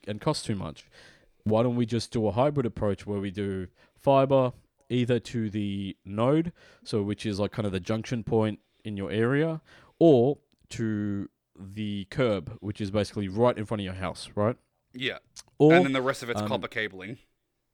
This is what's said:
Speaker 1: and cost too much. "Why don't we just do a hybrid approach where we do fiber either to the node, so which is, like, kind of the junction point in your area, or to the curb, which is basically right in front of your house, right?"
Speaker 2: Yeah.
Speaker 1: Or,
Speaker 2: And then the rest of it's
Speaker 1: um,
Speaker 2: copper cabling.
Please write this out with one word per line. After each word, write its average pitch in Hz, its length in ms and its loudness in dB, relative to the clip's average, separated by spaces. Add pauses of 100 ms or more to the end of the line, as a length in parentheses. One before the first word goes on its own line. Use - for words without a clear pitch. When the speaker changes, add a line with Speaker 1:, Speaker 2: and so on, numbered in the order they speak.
Speaker 1:
and 104 140 -8
cost - 240 -2
too 107 120 -4
much. 80 300 -10 (580)
"Why 110 180 4
don't 123 140 0
we 120 100 2
just 113 240 -2
do 110 160 0
a 101 60 2
hybrid 135 340 2
approach 101 400 -2
where 101 140 -4
we 98 100 -4
do 95 380 -4 (260)
fiber 135 580 4 (360)
either 123 300 2
to 110 320 -4
the 98 540 -4
node, 135 480 0 (320)
so 107 180 -2
which 101 240 -4
is, 101 140 -2
like, 101 120 0
kind 107 140 -2
of 98 60 -2
the 92 80 -2
junction 110 420 -4
point 110 380 0 (240)
in 107 120 -6
your 95 140 -6
area, 143 500 0 (380)
or 139 400 8 (320)
to 104 580 -4 (300)
the 101 520 -8
curb, 104 500 -2
which 101 200 -8
is 104 100 -4
basically 101 380 -2
right 117 300 2
in 107 60 -4
front 107 160 -4
of 101 40 -6
your 92 100 -8
house, 92 400 -8
right?" 107 220 0 (360)
Speaker 2:
Yeah. 123 260 -6 (400)
Speaker 1:
Or, 151 160 8
Speaker 2:
And 175 100 8
then 135 80 0
the 131 100 0
rest 131 200 -2
of 120 80 -6
it's 104 100 -2
Speaker 1:
um, 104 80 -2
Speaker 2:
copper 117 200 -4
cabling. 101 500 -8 (560)